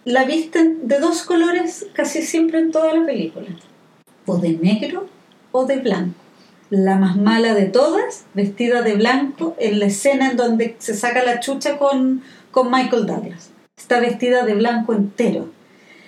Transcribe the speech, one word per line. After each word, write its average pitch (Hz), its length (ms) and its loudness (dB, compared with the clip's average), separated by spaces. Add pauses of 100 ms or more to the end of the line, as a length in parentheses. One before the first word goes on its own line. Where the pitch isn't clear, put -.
la 254 200 2
visten 320 600 0
de 277 120 2
dos 330 240 0
colores 349 720 -2
casi 302 260 -4
siempre 320 380 0
en 330 140 0
toda 320 220 2
la 330 120 2
película. 233 400 -6 (800)
O 180 100 0
de 170 140 0
negro 214 560 0 (460)
o 254 120 2
de 269 140 0
blanco. 180 360 -2 (540)
La 190 280 2
más 190 200 2
mala 226 380 2
de 196 100 2
todas, 330 680 0
vestida 233 480 0
de 220 120 0
blanco, 269 640 0
en 208 200 0
la 208 80 2
escena 262 440 2
en 240 60 -2
donde 233 420 0
se - 160 -8
saca 240 300 -2
la 240 160 0
chucha 277 380 -4
con, 262 440 0 (280)
con 254 200 0
Michael 247 360 0
Douglas. - 440 -8 (280)
Está 240 220 0
vestida 247 440 0
de 214 100 0
blanco 226 380 0
entero. 202 560 -2 (600)